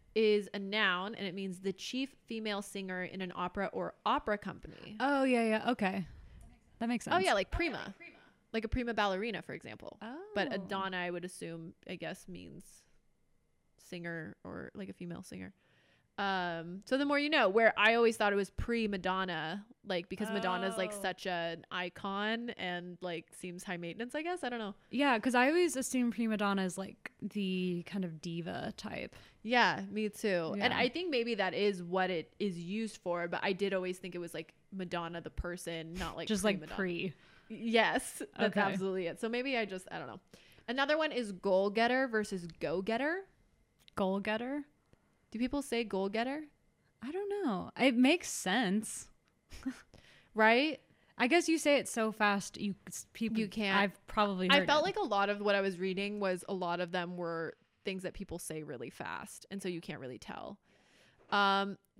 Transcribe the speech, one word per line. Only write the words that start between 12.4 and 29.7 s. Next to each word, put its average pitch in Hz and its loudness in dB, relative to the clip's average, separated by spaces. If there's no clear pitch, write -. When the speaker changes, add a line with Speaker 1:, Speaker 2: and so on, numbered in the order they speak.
Speaker 1:
singer 170 -8
or, - -10
like, 196 -10
a 190 -14
female 175 -10
singer. 185 -14
Um, 180 -4
so 262 2
the 285 2
more 285 2
you 294 0
know, 262 6
where 220 8
I 220 8
always 233 6
thought 208 4
it 202 2
was 196 0
pre-Madonna, 190 -2
like, 180 -2
because 208 -4
Madonna's, 190 0
like, 190 -2
Speaker 2:
Oh. 202 -8
Speaker 1:
such 185 -4
an 170 -2
icon 202 -4
and, 175 -6
like, 170 -6
seems 180 -10
high 185 -4
maintenance, 175 -6
I 311 -2
guess. 349 -4
I 262 -4
don't 240 -4
know. 202 -6
Speaker 2:
Yeah, 254 4
'cause 247 2
I 254 6
always 339 4
assume 247 2
prima 220 0
donna 196 2
is, 180 -2
like, - -10
the 185 0
kind 190 -2
of 160 -8
diva 170 -6
type. - -8
Speaker 1:
Yeah, 202 4